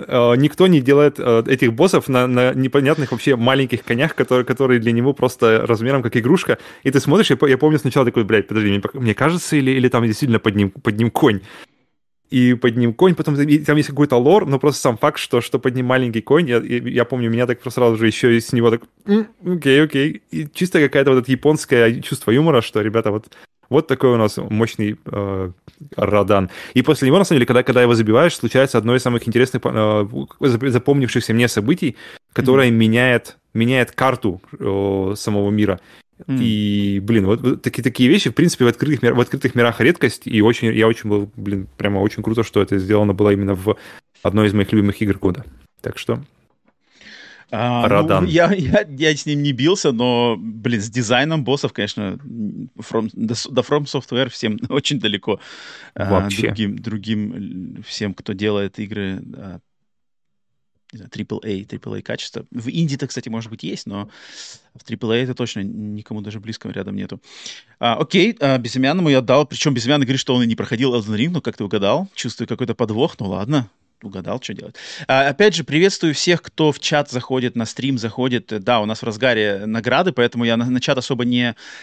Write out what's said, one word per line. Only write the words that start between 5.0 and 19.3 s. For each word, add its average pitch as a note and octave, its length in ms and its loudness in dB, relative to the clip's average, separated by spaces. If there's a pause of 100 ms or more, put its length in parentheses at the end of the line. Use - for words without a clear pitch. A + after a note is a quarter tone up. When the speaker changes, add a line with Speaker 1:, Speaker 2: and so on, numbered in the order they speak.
Speaker 1:
просто A2+ 520 2
размером A#2 380 0
как A2+ 120 -4
игрушка. B2 440 0 (240)
И C#3 80 0
ты C#3 80 2
смотришь, F3+ 320 2
я C3+ 40 4
по-, D3+ 120 2
я C3 100 4
помню D3+ 220 2
сначала C3+ 260 2
такой, A#2 200 0
«Блядь, G#2 220 2
подожди, G#2+ 220 0
мне G2+ 120 0
пок-, - 180 -8
мне A2+ 160 0
кажется, E3 400 0
или, C3+ 160 2
или B2+ 180 2
там A#2 160 2
действительно A2+ 340 0
под G#2 160 0
ним, G2+ 140 2
под G#2 300 -4
ним A#2 100 2
конь?» G#2+ 320 2 (880)
И B2 240 4
под A#2+ 240 0
ним A#2+ 160 2
конь, F3+ 220 4
потом D3 260 -2
и D3 180 4
там D3+ 180 0
есть D3 120 0
какой-то C#3+ 280 2
лор, E3 300 4
но C3+ 120 0
просто C#3+ 220 0
сам A#2+ 160 0
факт, D3+ 220 0
что, - 220 -2
что - 180 -4
под B2+ 160 -2
ним B2+ 120 -4
маленький B2 340 0
конь, D#3 260 2
я, A#2+ 100 2
я, A#2+ 200 -2
я A#2+ 280 -2
помню, A#2+ 260 -4
меня A#2+ 160 0
так A#2+ 120 -4 (120)
сразу A#2 260 2
же A2+ 100 2
еще A#2+ 220 2
и A#2 100 4
с - 140 -4
него A#2 180 4
так, A#2 100 0 (260)
«М, G#3+ 200 2 (180)